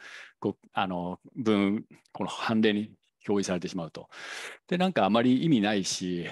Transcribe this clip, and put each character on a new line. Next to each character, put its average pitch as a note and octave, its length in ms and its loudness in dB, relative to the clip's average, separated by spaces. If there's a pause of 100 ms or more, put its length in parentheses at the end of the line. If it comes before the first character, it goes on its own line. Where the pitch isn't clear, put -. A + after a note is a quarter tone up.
(400)
こ G#2 200 -4
う、 - 140 -20
あ G2+ 140 0
の、 F2+ 320 -6 (160)
分、 G#2+ 500 2 (280)
こ - 100 -6
の F2+ 80 -6
判 A2 300 0
例 A2 120 4
に G#2 200 -4 (340)
表 G2+ 160 0
示 - 40 -4
さ F#2+ 60 -2
れ F2+ 60 -2
て F2 80 -8
し F2+ 100 -8
ま E2+ 80 -6
う D#2 60 -16
と。 - 180 -16 (580)
で、 F3+ 100 -2
な F#3 100 2
ん F#3 60 -2
か G#2+ 120 4
あ F#2+ 40 4
ま A2 120 6
り B2+ 220 4
意 E3 60 4
味 B2+ 120 6
な G#2 120 2
い G2 100 0
し、 F2+ 480 -4